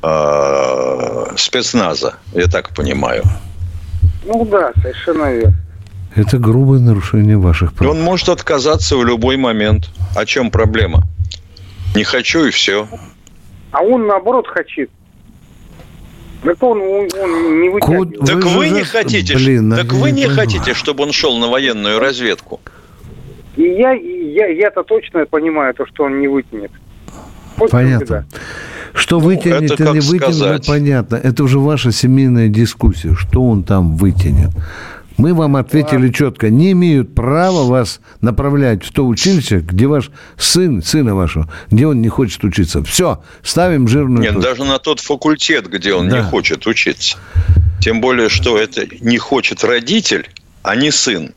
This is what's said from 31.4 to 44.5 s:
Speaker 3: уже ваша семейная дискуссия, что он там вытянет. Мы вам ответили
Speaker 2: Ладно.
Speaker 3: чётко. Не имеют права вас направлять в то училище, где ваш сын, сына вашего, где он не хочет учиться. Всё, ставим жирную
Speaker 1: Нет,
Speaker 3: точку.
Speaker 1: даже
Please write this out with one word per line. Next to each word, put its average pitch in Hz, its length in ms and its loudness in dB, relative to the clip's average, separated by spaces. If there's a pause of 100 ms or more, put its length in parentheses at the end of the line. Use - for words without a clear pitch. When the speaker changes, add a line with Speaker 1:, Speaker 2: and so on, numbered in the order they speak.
Speaker 3:
уже 131 140 4
ваша 139 340 2
семейная 123 560 4
дискуссия, 104 680 0
что - 280 0
он 104 200 2
там 87 320 2
вытянет. 85 540 2 (680)
Мы 180 160 4
вам 151 220 2
ответили 139 460 0
Speaker 2:
Ладно. 127 100 2
Speaker 3:
чётко. 123 380 0
Не 151 200 4
имеют 170 460 2
права 160 480 2
вас 123 360 0 (200)
направлять 127 640 0
в - 80 -16
то 143 120 0
училище, 123 540 0
где 90 300 0
ваш 147 240 0 (240)
сын, 160 440 0
сына 117 360 0
вашего, 80 320 -2 (240)
где 127 160 4
он 135 120 2
не 113 80 2
хочет 113 360 -2
учиться. 82 400 0
Всё, 147 360 -2 (220)
ставим 160 460 2
жирную 127 340 2
Speaker 1:
Нет, 107 120 0
Speaker 3:
точку. 101 140 0
Speaker 1:
даже 127 160 -4